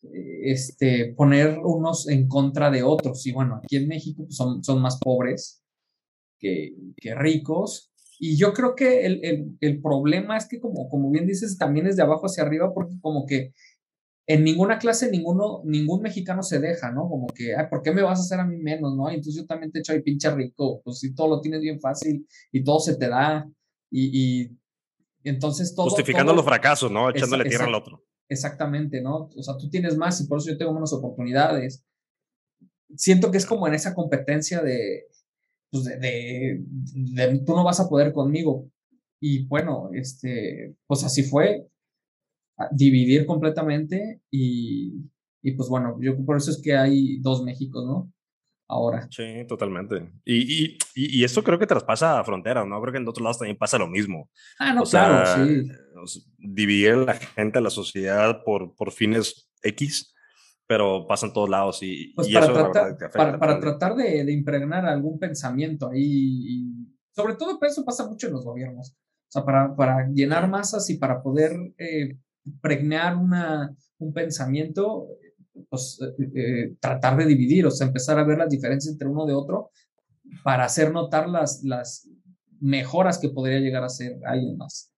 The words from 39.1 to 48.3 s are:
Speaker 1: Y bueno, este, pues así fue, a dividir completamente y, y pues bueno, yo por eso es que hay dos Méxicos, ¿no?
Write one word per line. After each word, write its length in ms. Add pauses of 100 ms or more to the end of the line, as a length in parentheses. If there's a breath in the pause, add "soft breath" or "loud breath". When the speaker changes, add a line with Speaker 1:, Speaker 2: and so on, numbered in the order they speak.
Speaker 1:
Y 260
bueno, 460
este, 840 (100)
pues 160
así 220
fue, 420 (920)
a 140
dividir 520
completamente 960 (100)
y, 600 (480)
y 120
pues 180
bueno, 280
yo 280
por 100
eso 140
es 100
que 160
hay 440
dos 220
Méxicos, 440
¿no? 260 (560)